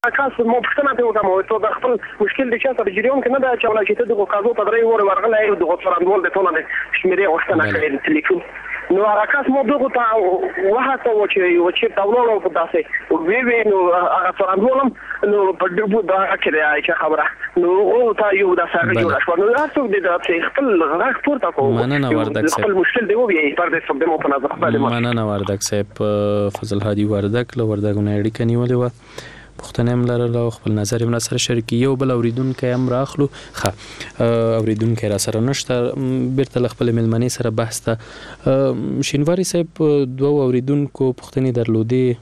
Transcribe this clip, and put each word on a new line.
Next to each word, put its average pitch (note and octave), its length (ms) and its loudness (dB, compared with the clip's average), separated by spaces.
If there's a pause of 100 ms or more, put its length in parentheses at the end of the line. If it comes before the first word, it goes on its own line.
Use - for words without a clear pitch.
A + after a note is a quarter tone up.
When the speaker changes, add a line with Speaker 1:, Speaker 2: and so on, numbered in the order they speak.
Speaker 1:
کس B3+ 340 -2
ما A#3 260 4
پوښتنه C#4+ 300 0
ترې A#3+ 100 2
وکړم، G#3+ 200 0
وایي، F#3+ 220 2
«ته A3 100 0
دا G3+ 180 0
خپل B3+ 160 0 (280)
مشکل A3+ 300 0
دې A3+ 120 0
چا C4+ 140 2
سره G3+ 200 0
جریان B3+ 260 0
کې A#3+ 120 0
نه C#4 40 2
دی C4 80 2
اچولی A3+ 400 2
چې G#3 120 0
ته A#3+ 60 2
دغو G#3 200 0
قضا G#3 340 0
ته G#3+ 100 0
درې A3+ 160 4
وارې A3+ 240 4
ورغلی G#3 380 2
یې، G3+ 160 2
دغو E3+ 220 2
څارندوال F3+ 380 2
د F3 120 0
تا F#3+ 120 2
نه E3+ 100 2
د D#3 80 -2 (340)
شمېرې F#3 340 2
غوښتنه E3 300 0
Speaker 2:
بله. - 100 0
Speaker 1:
کړې D3+ 200 0
د C#3 40 -4 (100)
تلیفون.» E3 340 0 (500)
نو G3 160 2
هغه G#3 260 2
کس C#4 220 0
ما C4+ 80 2
دغو C4 260 0
ته A#3+ 160 0 (680)
وهڅاوه A#3+ 600 2
چې G3+ 60 2
یو F3 320 4
چېرته A3 360 -2
ولاړ A#3 280 4
او G3 60 0
په F#3 180 -2
داسې E3 220 0 (300)
ویې F3 360 0
ویې، A#3 240 2
نو F#3+ 80 4 (160)
هغه F3+ 440 2
څارندوال G3 440 2
هم B3 80 2 (400)
نو G3 220 2
په F3 140 -2
ډېر F#3+ 280 -2
بود A3 120 0
دغه F#3+ 300 0
کې - 200 -2
دی، D3+ 300 2
چې F3 60 0 (100)
خبره. D#3 240 2 (300)
نو F3 120 2 (220)
هغو A#3 320 4
ته G#3 120 2
یو G3 220 4
داسې F3 200 -2
هغه E3+ 180 2
Speaker 2:
بله. A2+ 80 0
Speaker 1:
جوړه - 220 0
شوه. E3+ 120 0
نو F#3+ 80 2
هر C4+ 300 2
څوک C#4 200 0
دې G3+ 140 0
دا F3 160 2
چې - 80 -2 (160)
خپل A3 340 2 (200)
غږ B3 120 0 (100)
پورته C#4 260 0
کړو. C#3 140 -2 (180)
Speaker 2:
مننه C3+ 300 0
Speaker 1:
یو A2 80 0
Speaker 2:
وردګ A2 260 -2
صاحب. - 160 -2
Speaker 1:
خپل G#3 100 0
مشکل G#3+ 360 0
دې G#3 80 2
ووایي، D#3+ 460 0
پردیس E3 260 -2
صاحب، C#3+ 140 -2
دې E3 60 2
مو D#3 100 0
په D3+ 100 -2
نظر C#3 200 0
خپله D3+ 240 -2
دې C#3+ 60 0
مو C3+ 120 0
Speaker 2:
مننه A#2 400 0
وردګ G2+ 300 -2
صاحب. G2+ 260 -2 (760)
فضل G#2 220 -2
هادي G#2 240 0
وردګ G#2+ 520 -2
له A#2 60 0
وردګو G#2 360 0
نه G#2 220 0
اړیکه A2+ 220 -2
نیولې A#2+ 280 0
وه. B2 180 0 (680)
پوښتنه - 320 -2
هم B2 180 0
لرله A#2+ 320 0
او A#2+ 120 0
خپل A2+ 220 -6
نظر G#2+ 300 -2
هم A#2 100 0
راسره A#2+ 260 -4
شریک A#2 260 -2
کړي. - 80 -6
یو B2+ 240 2
بل C3 140 0
اوریدونکی B2 600 -2
هم B2+ 180 0
راخلو. C#3 380 0
ښه، - 400 -6
اه، A2+ 880 -2
اوریدونکی A2 520 -2
راسره A2 320 -2
نشته. B2+ 340 -2 (220)
م، C3 400 -2
بیرته B2+ 240 -2
له B2 80 0
خپلې A#2 280 -2
مېلمنې A2+ 400 0
سره A#2+ 140 -2
بحث A2+ 300 -4
ته. A2 120 -2
اه، C3 1120 -2
شینواري E3 420 0
صاحب، E3+ 380 -4 (240)
دوو C#3 360 0
اوریدونکو C3 800 0
پوښتنې C3 380 -2
درلودې. A#2 640 0